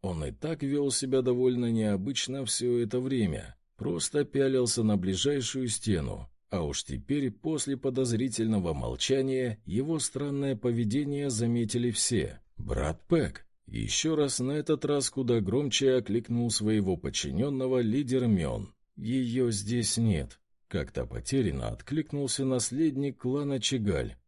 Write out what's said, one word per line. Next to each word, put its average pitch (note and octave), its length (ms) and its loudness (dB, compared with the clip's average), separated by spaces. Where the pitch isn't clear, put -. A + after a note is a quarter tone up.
Он F2 220 -4
и C#2 80 -4
так D#3 300 -6
вёл C#3+ 280 2
себя C3 320 2
довольно B2 480 4
необычно A2+ 720 0
всё A#2+ 340 0
это A#2+ 220 0
время, A#2 560 -2
просто D3+ 480 -2
пялился C3 580 2
на G#2+ 160 4
ближайшую B2 680 0
стену, D#2+ 640 -2
а F#2 120 -2
уж C#2+ 220 -4
теперь C3+ 460 -2
после C#3 480 -4
подозрительного A2+ 960 0
молчания B2+ 920 0
его C#3 340 -2
странное C#3 580 -2
поведение C3+ 760 0
заметили A#2+ 600 0
все. - 500 -2
"Брат - 500 -2
Пэк!" D#3 380 0
Ещё A2 480 -2
раз, C#3+ 260 2
на B2+ 120 -2
этот D3+ 320 0
раз C#3+ 240 0
куда A#2+ 320 2
громче, C3 560 4
окликнул A#2 540 0
своего G#2 480 2
подчинённого B2+ 840 0
лидер B2 460 2
Мён. F#2 480 2
"Её B2 560 0
здесь G#2+ 460 0
нет", G2+ 420 2
как-то C2 380 -4
потерянно C#2+ 600 -2
откликнулся C#3+ 760 -4
наследник C3+ 720 0
клана C#3 420 -2
Чигаль. F#2 560 0